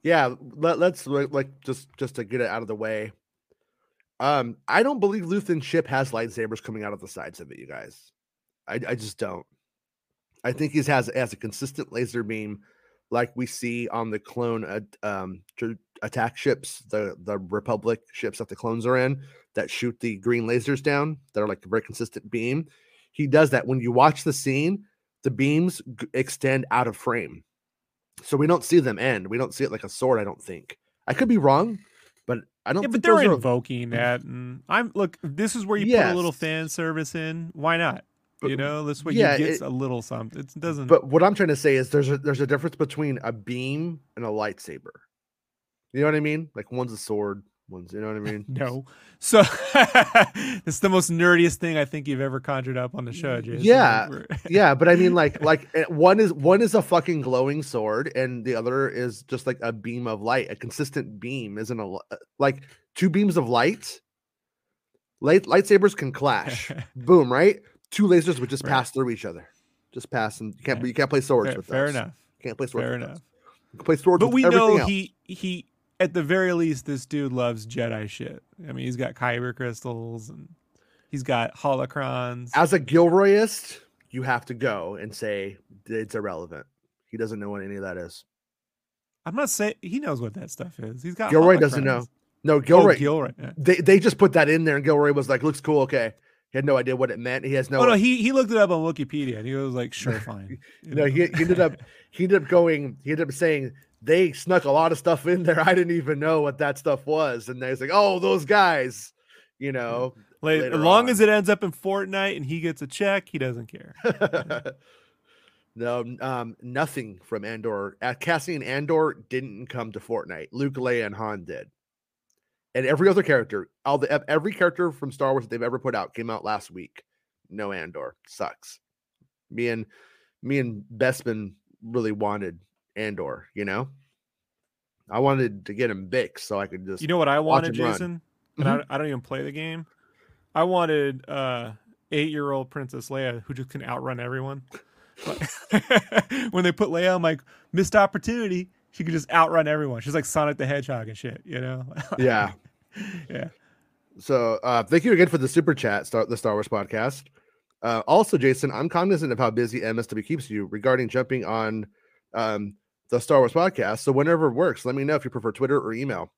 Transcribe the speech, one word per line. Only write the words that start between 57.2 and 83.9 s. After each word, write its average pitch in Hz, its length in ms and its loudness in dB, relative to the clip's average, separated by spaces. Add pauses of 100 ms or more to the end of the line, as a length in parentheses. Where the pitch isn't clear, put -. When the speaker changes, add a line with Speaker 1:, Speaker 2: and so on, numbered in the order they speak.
Speaker 1:
glowing 131 420 0
sword, 113 500 -4
and 127 300 -4
the 127 100 -2
other 127 340 0
is 117 360 -6
just, - 240 -6
like, 127 140 -4
a 113 100 -4
beam 117 340 -8
of 110 160 -6
light. 120 280 0
A 104 40 -8
consistent 123 640 -8
beam 113 400 -10
isn't 113 220 -6
a 104 80 -8
li-, 92 100 -10 (140)
uh, 101 40 -12 (220)
like, 143 240 2 (320)
two 185 160 2
beams 190 260 2
of 135 120 2
light. 123 520 0 (1200)
Light, 170 240 6
lightsabers 196 520 4
can 135 160 -6
clash. 127 580 -2 (140)
Speaker 2:
<laughs> - 120 -20
Speaker 1:
Boom, 131 360 6
right? 170 280 4 (300)
Two 208 160 2
lasers 175 320 4
would 127 120 -6
just 139 140 -6
Speaker 2:
Right. 135 60 -6
Speaker 1:
pass 131 200 0
through 131 200 -2
each 113 140 -8
other. 87 240 -14 (440)
Just - 180 -14
pass, 110 300 -4
and 107 140 -10
you - 80 -20
can't, 131 160 -2
Speaker 2:
Okay. 123 100 -4
Speaker 1:
you 120 60 -8
can't 139 160 0
play 139 100 2
swords 131 300 2
Speaker 2:
Fair, - 60 -6
Speaker 1:
with 92 100 -12
Speaker 2:
fair 135 200 -2
Speaker 1:
those. 147 100 -4
Speaker 2:
enough. 113 160 -6 (260)
Speaker 1:
You - 60 -20
can't 117 140 -8
play 135 80 -4
swords 120 180 -6
Speaker 2:
Fair 123 140 -4
Speaker 1:
with 120 40 -10
Speaker 2:
enough. 139 140 -14
Speaker 1:
those. 165 60 -20 (500)
You - 60 -20
can - 60 -20
play 160 120 4
swords 175 240 4
Speaker 2:
But 214 80 6
Speaker 1:
with 240 60 0
Speaker 2:
we 262 100 6
Speaker 1:
everything 226 240 8
Speaker 2:
know 214 100 6
Speaker 1:
else. 127 100 2
Speaker 2:
he, 190 260 -4 (100)
he 180 420 -8 (340)
at 180 140 0
the 175 80 0
very 180 300 2
least, 165 340 -2
this 135 200 -8
dude 143 260 -4
loves 120 340 -2
Jedi 113 420 -6
shit. - 340 -14 (260)
I 135 40 -12
mean, 127 120 -10
he's 127 120 -6
got 123 180 -6
kyber 123 400 -4
crystals 117 760 -10
and - 180 -20 (600)
he's 139 120 -8
got 120 340 -2
holocrons. 127 1000 -4
Speaker 1:
As 147 180 6
a 190 60 4
Gilroyist, 190 1000 4 (300)